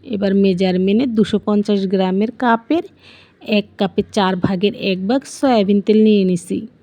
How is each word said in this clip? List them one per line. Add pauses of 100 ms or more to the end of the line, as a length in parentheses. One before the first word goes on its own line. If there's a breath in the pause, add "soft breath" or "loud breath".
এবার
মেজারমেন্টে
দুশো
পঞ্চাশ
গ্রামের
কাপের (600 soft breath)
এক (100)
কাপে (100)
চার
ভাগের
এক
ভাগ
সয়াবিন
তেল
নিয়ে
নিছি। (240)